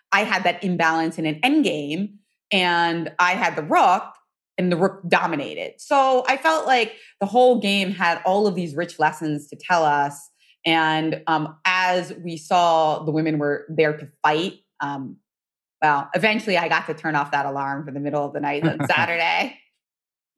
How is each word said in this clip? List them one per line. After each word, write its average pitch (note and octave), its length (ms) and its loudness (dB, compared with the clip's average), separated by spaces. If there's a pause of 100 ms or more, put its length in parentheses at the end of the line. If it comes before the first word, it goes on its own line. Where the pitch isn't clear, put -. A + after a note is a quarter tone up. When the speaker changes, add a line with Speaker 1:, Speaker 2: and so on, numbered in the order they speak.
(120)
Speaker 1:
I G3+ 140 2
had F#3+ 180 -2
that F3 220 0
imbalance E3 520 0
in D#3+ 80 -4
an D#3 140 -2
endgame G3 760 0 (360)
and E3+ 680 0
I F3+ 160 4
had E3+ 200 -2
the - 80 -6
rook G#3 400 4 (540)
and F3+ 120 2
the F3 60 2
rook F#3+ 320 0
dominated. C#3+ 720 -2
So C4 500 2
I C4 80 4
felt D#4 320 0
like A#3+ 260 2 (280)
the G3+ 40 -2
whole A#3+ 340 4
game G3 320 0
had E3+ 340 0
all G3+ 220 2
of F#3 80 -2
these E3+ 200 -6
rich E3+ 240 -6
lessons D3+ 480 -2
to - 80 -18
tell E3 300 0
us. C#3+ 440 -2 (360)
And, D#3+ 640 0
um, D#3 360 -2
as F#3 580 0
we E3 140 -10
saw, E3 680 2
the D#3 80 -4
women D#3 280 0
were C#3+ 300 -2
there D3+ 280 2
to D3+ 120 -16 (120)
fight. D#3 380 0 (220)
Um, C#3+ 360 -8 (640)
well, C#3+ 320 2
eventually G#3 440 0
I E3+ 100 0
got D#3+ 200 0
to D#3+ 60 -4
turn D#3 220 -4
off C#3+ 160 0
that C#3 140 0
alarm C#3 400 -6
for C#3 60 -12
the C#3 100 -8
middle D3 240 -2
of - 80 -8
the D3 80 -6
night D3 260 -2
on D3 180 -4
Speaker 2:
<laughs> - 20 -6
Speaker 1:
Saturday. E3+ 680 0 (800)